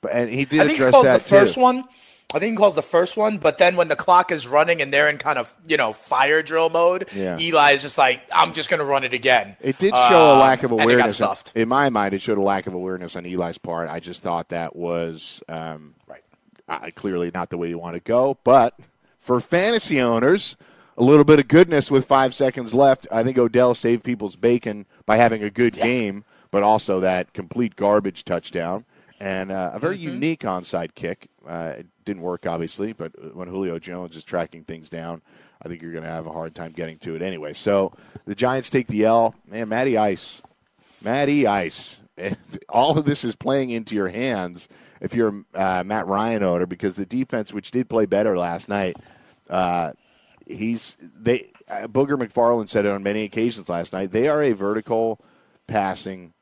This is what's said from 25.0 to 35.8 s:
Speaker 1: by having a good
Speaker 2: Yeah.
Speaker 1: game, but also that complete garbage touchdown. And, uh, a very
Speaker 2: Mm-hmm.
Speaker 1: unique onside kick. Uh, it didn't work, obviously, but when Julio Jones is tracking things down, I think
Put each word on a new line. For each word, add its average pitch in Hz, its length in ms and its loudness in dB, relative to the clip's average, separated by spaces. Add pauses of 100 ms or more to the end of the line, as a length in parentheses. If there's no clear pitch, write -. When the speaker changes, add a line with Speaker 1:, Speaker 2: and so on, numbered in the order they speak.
Speaker 1:
by 110 100 4
having 113 260 4
a 104 60 -4
good 113 260 0
Speaker 2:
Yeah. - 100 -2
Speaker 1:
game, 110 380 -2 (280)
but 101 100 2
also 104 380 2
that 92 340 -2
complete 101 420 -6
garbage 101 480 0
touchdown. 90 640 -6 (340)
And, 95 320 -6
uh, 92 220 -6
a 104 60 -10
very 165 180 -4
Speaker 2:
Mm-hmm. 175 120 -12
Speaker 1:
unique 143 320 -6
onside 90 520 -6
kick. - 360 -12 (180)
Uh, 82 320 -10
it 87 80 -20 (180)
didn't 98 160 -8
work, 87 240 -8
obviously, 85 480 -6
but 82 180 -12 (240)
when 90 120 -14
Julio 90 320 -6
Jones 90 360 -14
is 80 80 -20
tracking 82 420 -8
things 80 220 -16
down, 82 360 -12 (400)
I - 40 -14
think 85 140 -14